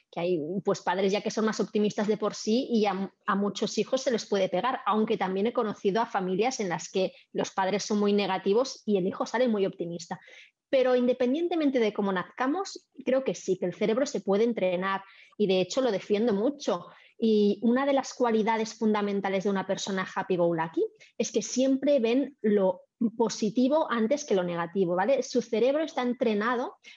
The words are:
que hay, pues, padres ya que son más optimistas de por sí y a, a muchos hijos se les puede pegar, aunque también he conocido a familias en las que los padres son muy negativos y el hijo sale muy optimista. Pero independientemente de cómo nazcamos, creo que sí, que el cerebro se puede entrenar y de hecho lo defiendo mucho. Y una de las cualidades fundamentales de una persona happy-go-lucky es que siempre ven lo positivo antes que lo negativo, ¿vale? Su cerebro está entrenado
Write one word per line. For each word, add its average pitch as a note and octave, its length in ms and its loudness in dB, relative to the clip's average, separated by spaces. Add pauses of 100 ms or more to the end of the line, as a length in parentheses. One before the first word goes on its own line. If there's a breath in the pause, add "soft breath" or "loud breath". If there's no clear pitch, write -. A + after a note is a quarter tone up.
(100)
que F3 100 -8
hay, F3 200 0 (240)
pues, G3 160 0
padres F#3+ 320 0
ya G3+ 80 0
que G#3 100 -4
son G#3+ 140 -2
más A3 160 -2
optimistas G#3 480 0
de G#3+ 80 2
por G#3 180 -4
sí A#3 360 -2
y A3 160 2
a, F#3+ 260 -2 (140)
a G3+ 80 0
muchos G3+ 420 -2
hijos B3+ 260 0
se C4+ 100 0
les G#3+ 120 -2
puede F#3+ 240 0
pegar, A#3 380 -2
aunque G#3+ 320 0
también F#3+ 300 0
he A#3 40 -2
conocido G#3 480 0
a A#3+ 60 0
familias G3 540 -2
en F#3+ 100 -2
las E3 200 -6
que F#3+ 220 0 (200 loud breath)
los G3+ 180 -4
padres F#3+ 340 -2
son G#3+ 140 -2
muy G#3 160 2
negativos G3+ 720 0
y G#3 100 2
el F3+ 100 0
hijo G3 200 -4
sale B3 220 0
muy G#3 180 2
optimista. E3+ 540 -8 (500 loud breath)
Pero B3+ 240 4
independientemente C4 840 2
de G#3+ 120 2
cómo G3 200 -2
nazcamos, C4 760 -4 (160)
creo C4 200 2
que F3+ 100 -2
sí, F#3 240 -2
que - 80 -2
el F3 80 -4
cerebro A3 320 0
se B3+ 140 -6
puede G3+ 240 2
entrenar F#3+ 580 -2 (340 loud breath)
y G#3 120 2
de F#3 120 4
hecho F3+ 220 0
lo B3+ 80 2
defiendo G3+ 420 0
mucho. G#3 540 -2 (360 loud breath)
Y G#3 400 4
una B3 220 2
de C#4 80 2
las C4 220 0
cualidades A3 600 0
fundamentales G3+ 680 0
de G#3 60 2
una F#3+ 160 -2
persona F#3+ 480 -4
happy-go-lucky E3+ 680 0 (360 loud breath)
es - 140 -4
que A3 100 0
siempre C4+ 560 2
ven B3 420 0
lo G3+ 420 2 (360)
positivo B3 720 0
antes A#3 340 0
que - 100 -2
lo F#3 100 2
negativo, F3 500 -2
¿vale? A#3+ 280 2
Su B3 200 -2
cerebro B3+ 400 0
está D4 200 -6
entrenado A#3+ 720 -2 (200 loud breath)